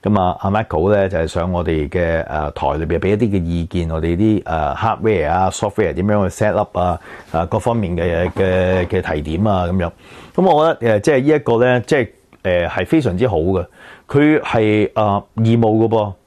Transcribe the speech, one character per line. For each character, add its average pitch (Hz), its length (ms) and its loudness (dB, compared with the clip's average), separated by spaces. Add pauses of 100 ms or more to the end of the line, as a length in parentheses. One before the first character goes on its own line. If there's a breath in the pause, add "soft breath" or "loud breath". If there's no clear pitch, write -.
噉 104 180 0
啊， 90 200 0
阿 98 100 -2
Michael 101 420 0
呢， 98 160 2
就 92 80 -4
係 80 100 0
上 87 240 -4
我 87 140 -2
哋 80 240 -2
嘅， 82 360 0
呃， 76 260 -6
台 - 240 -4
裏 82 100 -4
邊 82 140 -2
畀 92 100 -2
一 101 60 2
啲 107 40 -2 (120)
嘅 95 120 0
意 85 220 -2
見， 85 260 -4
我 80 120 -4
哋 85 140 0
啲， 107 280 2
呃， 76 300 -4
hardware 107 560 0
啊、 92 200 0
software 98 440 -2
點 90 120 -2
樣 104 220 2
去 107 160 -4
set 104 100 0
up 101 240 -2
啊， 87 220 -2 (320 loud breath)
啊， 82 140 -2
各 101 120 -4
方 117 160 -2
面 92 220 -2
嘅， 85 360 0
嘅， 92 540 0
嘅 92 280 -4
提 76 80 -4
點 80 240 -2
啊， 95 180 0
噉 87 120 -2
樣。 85 140 -2 (440 loud breath)
噉 180 80 2
我 160 320 4
覺 - 60 -10
得， 117 100 2
呃， 107 100 4
即 156 120 2
係 131 100 4
呢 143 60 2
一 151 100 4
個 117 260 2
呢， 123 160 4
即 151 160 0
係， 123 120 0 (340)
呃， 87 260 0
係 95 180 -4
非 165 140 2
常 101 160 -2
之 120 100 0
好 95 100 0
嘅。 87 280 0 (460 loud breath)
佢 147 300 4
係， 107 540 2
呃， 101 280 0 (140)
義 113 200 2
務 113 300 4
嘅 - 20 0
噃 107 240 0 (140)